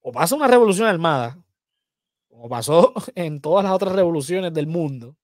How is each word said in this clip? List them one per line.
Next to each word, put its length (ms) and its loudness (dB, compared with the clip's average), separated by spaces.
O 100 -12
pasa 240 0
una 120 0
revolución 400 4
armada, 540 -2
como 220 -20
pasó 440 4
<laughs> 220 -12
en 260 -8
todas 220 0
las 100 0
otras 200 -2
revoluciones 600 -2
del 140 -4
mundo. 560 -6